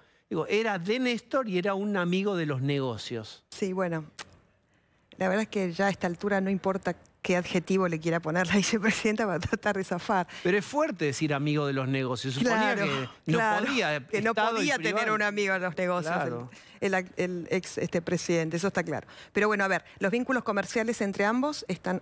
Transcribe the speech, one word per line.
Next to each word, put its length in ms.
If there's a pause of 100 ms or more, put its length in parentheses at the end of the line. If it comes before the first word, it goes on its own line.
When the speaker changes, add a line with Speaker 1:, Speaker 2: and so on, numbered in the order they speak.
(280)
Speaker 1:
digo, 180
era 320
de 220
Néstor 480
y 100
era 160
un 220
amigo 400
de 100
los 160
negocios. 880
Speaker 2:
Sí, 220
bueno, 320 (1120)
la 100
verdad 160
es 60
que 240
ya 160
a 20
esta 160
altura 340
no 80
importa 460 (280)
qué 140
adjetivo 500
le 120
quiera 220
poner 260
la 80
<laughs> 20
vicepresidenta 720
para 140
tratar 360
de 60
zafar. 460 (160)
Speaker 1:
Pero 120
es 80
fuerte 420
decir 280
amigo 320
de 60
los 160
negocios. 460
Suponía 420
Speaker 2:
Claro, 80 (400)
Speaker 1:
que 80
no 60
Speaker 2:
claro, 280
Speaker 1:
podía, 400
Speaker 2:
que 160
no 80
Speaker 1:
Estado 220
y 20
Speaker 2:
podía 220
tener 180
Speaker 1:
privado. 220
Speaker 2:
un 60
amigo 320
en 80
los 140
negocios, 380
Speaker 1:
Claro. 360 (300)
Speaker 2:
el, 140
el, 120 (120)
el 320
ex, 260
este, 240
presidente, 560
eso 120
está 140
claro. 240 (280)
Pero 140
bueno, 160
a 40
ver, 160 (140)
los 120
vínculos 340
comerciales 580
entre 240
ambos 420
están 340